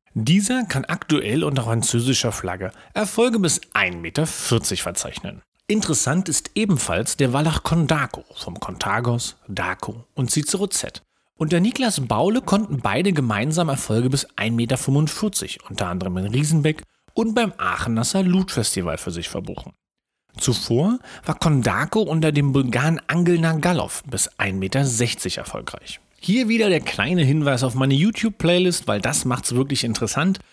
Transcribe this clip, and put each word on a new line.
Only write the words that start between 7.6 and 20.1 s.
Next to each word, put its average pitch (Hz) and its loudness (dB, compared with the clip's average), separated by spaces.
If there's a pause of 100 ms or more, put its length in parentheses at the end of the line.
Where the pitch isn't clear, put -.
Condako 156 0 (100)
vom - -12
Contagos, 120 -2 (120)
Daco 92 -8
und 127 -2
Cicero 185 -2
Z. - -6 (340)
Unter 160 2
Niklas 226 0
Baule 139 2
konnten 196 0
beide 135 2
gemeinsam 147 0
Erfolge 123 0
bis 135 -2 (100)
ein 113 -2
Meter 123 0
fünfundvierzig, 156 0 (100)
unter 92 -2
anderem 90 -2
in 95 0
Riesenbeck 151 4 (300)
und 226 0
beim 233 2
Aachener - 0
Salutfestival 180 2
für - -6
sich 85 -8
verbuchen. - -10 (640)